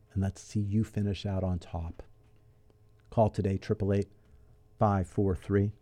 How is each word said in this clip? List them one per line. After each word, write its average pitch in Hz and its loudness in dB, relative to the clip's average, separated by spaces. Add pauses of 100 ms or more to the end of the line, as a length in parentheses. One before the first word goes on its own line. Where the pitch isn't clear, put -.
(140)
and 95 0
let's 98 -4
see - -4
you 104 0
finish 101 -4
out 95 -2
on 90 0
top. 82 -10 (1120)
Call 107 4
today, 95 0
triple 101 -2
eight, 101 0 (720)
five 98 2
four 98 0
three, 101 2 (100)